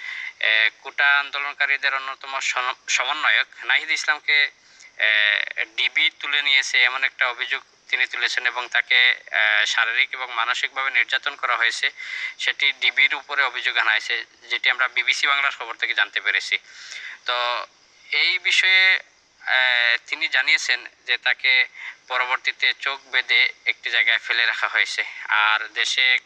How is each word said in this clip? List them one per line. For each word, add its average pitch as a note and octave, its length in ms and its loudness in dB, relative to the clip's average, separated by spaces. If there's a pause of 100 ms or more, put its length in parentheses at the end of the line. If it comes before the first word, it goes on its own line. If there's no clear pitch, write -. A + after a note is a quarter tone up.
(400)
এ, A2 300 2 (120)
কোটা C#3+ 380 2
আন্দোলনকারীদের C#3+ 760 -2
অন্যতম C3+ 460 -6
সম-, C3 340 -2 (140)
সমন্বয়ক C3 580 0 (180)
নাহিদ D3 260 0
ইসলামকে, D3 600 0 (480)
এ, G#2+ 640 0 (120)
ডিবি D3+ 340 0 (100)
তুলে D3 220 -2
নিয়েছে, C3+ 400 2
এমন B2+ 220 0
একটা C3 240 0
অভিযোগ B2+ 340 -6 (260)
তিনি B2+ 180 -2
তুলেছেন A#2+ 400 -4
এবং A#2+ 220 -4
তাকে, B2 460 2 (160)
এ, G#2+ 360 2
শারীরিক A#2+ 480 0
এবং B2+ 200 -8
মানসিকভাবে C3 560 -2
নির্যাতন C3 460 -2
করা B2 200 0
হয়েছে, A#2 340 0 (480)
সেটি C#3 340 0
ডিবির C#3 420 0
উপরে C#3 280 -2
অভিযোগ B2 340 -2
আনা A2+ 140 2
হয়েছে, A2+ 340 -2 (260)
যেটি B2 200 0
আমরা B2+ 180 2
বিবিসি B2+ 380 -2
বাংলার C#3 320 0
খবর A#2 160 -10
থেকে A#2 200 -4
জানতে G#2 260 -2
পেরেছি। G2 380 0 (680)
তো A#2+ 420 -2 (440)
এই E3 280 2
বিষয়ে, F#3 600 4 (460)
এ, A#2+ 600 2
তিনি D#3 220 -4
জানিয়েছেন C3+ 580 0 (200)
যে B2 120 0
তাকে B2+ 480 2 (420)
পরবর্তীতে B2+ 720 -2
চোখ C#3 200 -6
বেঁধে B2+ 520 0 (140)
একটি A#2 240 -4
জায়গায় A2+ 280 2
ফেলে A#2 280 0
রাখা A2 220 0
হয়েছে। G#2+ 360 -2 (240)
আর G#2+ 400 2
দেশে B2 580 2